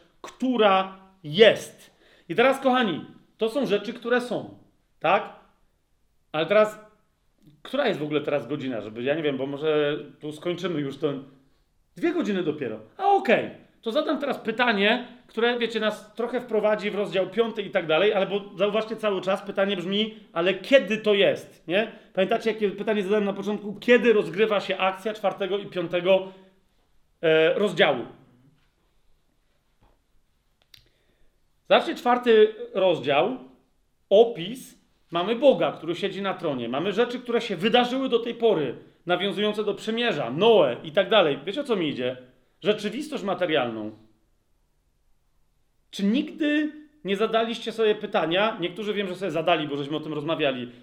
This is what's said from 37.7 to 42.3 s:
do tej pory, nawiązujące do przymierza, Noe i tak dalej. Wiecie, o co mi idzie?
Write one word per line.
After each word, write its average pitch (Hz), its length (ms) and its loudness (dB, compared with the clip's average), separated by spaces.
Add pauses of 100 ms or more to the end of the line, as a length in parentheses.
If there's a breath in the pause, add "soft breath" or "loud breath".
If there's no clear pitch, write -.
do 233 100 2
tej 240 160 -6
pory, 165 400 2 (300 loud breath)
nawiązujące 202 580 -2
do 202 100 -2
przymierza, 208 560 -2
Noe 160 540 4
i 156 80 -12
tak 185 180 2
dalej. 165 360 4
Wiecie, 202 160 -6
o - 20 -8
co 247 120 -2
mi 170 120 0
idzie? 127 300 -4 (480)